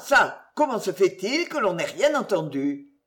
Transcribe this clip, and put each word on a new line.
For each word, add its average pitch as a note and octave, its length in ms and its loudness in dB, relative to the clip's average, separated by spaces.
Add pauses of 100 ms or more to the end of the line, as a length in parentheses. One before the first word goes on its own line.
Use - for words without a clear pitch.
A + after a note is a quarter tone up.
ça, A#3+ 500 2
comment C4+ 220 0
se F#3 140 -4
fait-il G#3 580 0
que D4+ 80 -6
l'on G#3 160 0
n'ait E3 120 -4
rien C4+ 280 0
entendu ? C#3+ 800 -2 (160)